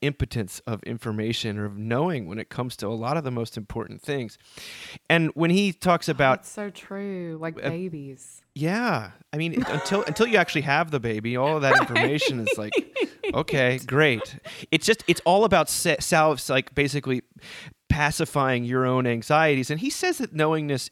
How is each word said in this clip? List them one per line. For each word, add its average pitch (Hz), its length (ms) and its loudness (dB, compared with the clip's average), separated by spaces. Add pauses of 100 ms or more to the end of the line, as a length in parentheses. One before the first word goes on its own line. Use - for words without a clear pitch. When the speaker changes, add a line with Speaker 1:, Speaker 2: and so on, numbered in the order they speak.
Speaker 1:
impotence 123 640 -4
of 113 180 -6
information 110 720 -4
or 104 60 -4
of 101 140 -8
knowing 120 480 -2
when 98 120 -8
it - 120 -10
comes 123 260 -6
to 104 100 -6
a - 20 -2
lot 117 280 -2
of 156 80 -2
the 131 60 -4
most 117 260 -4
important 107 460 -10
things. 135 360 -6 (720)
And 160 260 4
when 165 160 2
he 196 220 4
talks 175 360 0
Speaker 2:
Oh, 160 40 2
Speaker 1:
about 131 280 4
Speaker 2:
that's - 100 -20
so 208 200 -8
true. 185 720 -10
Like 165 240 -6
Speaker 1:
Uh, 143 60 -2
Speaker 2:
babies. 160 720 -10 (120)
Speaker 1:
Yeah. 160 560 0 (220)
I 147 40 -4
mean, 165 320 0
until, 190 360 0
until 180 240 2
you 220 80 4
actually 170 260 4
have 156 280 2
the 143 100 0
baby, 113 360 -2
all 143 200 2
of 151 60 -2
that 135 140 6
information 139 640 2
is 113 160 0
like, 107 160 -6 (500)
Speaker 2:
<laughs> 403 120 -4
Speaker 1:
okay, 127 520 2
great. 131 500 2 (340)
It's - 160 0
just, 214 220 2
it's 170 160 2
all 196 200 6
about 175 240 4
sa-, - 300 0
salves, 156 500 2
like, 135 260 0
basically 135 480 0 (640)
pacifying 147 760 2
your 127 220 0
own 127 200 2
anxieties. 135 640 2
And 156 100 -4
he 269 100 -4
says - 280 -2
that 247 160 -6
knowingness, 151 580 0